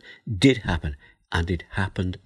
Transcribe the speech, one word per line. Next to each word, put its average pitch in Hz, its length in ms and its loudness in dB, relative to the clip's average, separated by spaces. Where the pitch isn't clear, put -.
did 131 220 6
happen, 80 380 -2
and 85 180 0
it 87 220 -2
happened 92 540 -4